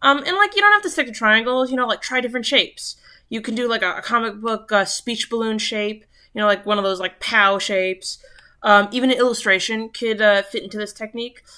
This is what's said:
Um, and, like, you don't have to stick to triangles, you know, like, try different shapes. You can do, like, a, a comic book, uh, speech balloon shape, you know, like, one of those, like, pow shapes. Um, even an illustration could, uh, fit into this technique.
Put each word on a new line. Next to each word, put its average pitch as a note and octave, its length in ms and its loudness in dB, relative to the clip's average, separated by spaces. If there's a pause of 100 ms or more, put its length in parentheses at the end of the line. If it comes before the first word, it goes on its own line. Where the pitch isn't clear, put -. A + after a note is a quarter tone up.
Um, C#4 160 4
and, F4+ 180 -2
like, G#4 180 2
you G4+ 60 0
don't G#4 120 6
have G#4 100 4
to F#4+ 80 -4
stick C#4 160 -2
to A#3 40 -12
triangles, A#3+ 600 2
you C4 40 -4
know, B3 120 0
like, G#3+ 160 -2
try B3+ 180 -4
different A#3+ 240 -4
shapes. - 520 0 (320)
You A3 120 -6
can A3 140 -6
do, A#3+ 120 -2
like, A3+ 140 -2
a, F3+ 140 -2
a - 80 -12
comic A3+ 380 -2
book, A3 300 -6
uh, G3+ 140 2
speech - 420 -6
balloon A3+ 300 -2
shape, G#3+ 480 -6 (300)
you A3 40 -6
know, G#3+ 60 0
like, G3+ 220 0
one G#3 100 0
of G3+ 60 0
those, F#3+ 160 -2
like, F#3 200 -6
pow G3+ 380 4
shapes. F#3+ 600 -4 (420)
Um, G3+ 300 6
even B3+ 200 2
an A#3+ 60 2
illustration A3 720 0
could, A3 320 -4
uh, G3+ 220 4
fit - 180 -8
into G#3 160 -10
this G#3 160 -8
technique. A#3 500 -12 (140)